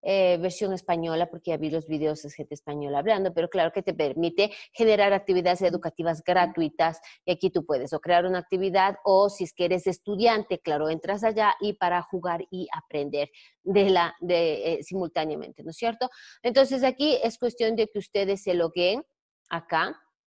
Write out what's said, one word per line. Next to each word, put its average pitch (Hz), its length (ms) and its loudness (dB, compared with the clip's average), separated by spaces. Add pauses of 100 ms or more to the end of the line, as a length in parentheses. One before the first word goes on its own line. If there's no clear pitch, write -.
eh, 185 360 2
versión 185 320 -4
española, 170 560 -2
porque 170 220 -12
ya 160 80 -2
vi 151 140 -4
los 156 160 -4
videos, 151 360 -4
es 147 120 -14
gente 151 180 -12
española 147 460 -6
hablando, 190 340 0
pero 170 160 -2
claro 170 220 0
que 196 100 -4
te 180 140 -4
permite 165 560 0 (220)
generar 208 380 4
actividades 180 520 2
educativas 165 600 -2
gratuitas, 165 760 0 (240)
y 180 60 -2
aquí 180 180 0
tú 170 160 -2
puedes 139 280 -2
o 151 60 -4
crear 175 280 2
una 185 100 0
actividad, 190 680 0
o 196 260 6
si 196 160 -6
es - 80 -12
que 180 120 -2
eres 180 220 0
estudiante, 202 720 0
claro, 151 280 -2
entras 185 360 -4
allá 214 360 2
y 208 140 -2
para 175 300 0
jugar 175 480 -6
y 185 160 -8 (100)
aprender 143 540 -6 (320)
de 196 260 2
la, 170 300 4
de, 165 540 0
eh, 147 100 -6
simultáneamente, 156 800 -6
¿no 156 80 -12
es 160 60 -16
cierto? 233 340 -4 (320)
Entonces, 254 400 4
aquí 262 400 2
es 233 160 -2
cuestión 226 360 -2
de 220 120 2
que 220 100 -8
ustedes 196 460 -2
se 185 100 0
logueen 175 500 0 (460)
acá, 165 500 -4 (280)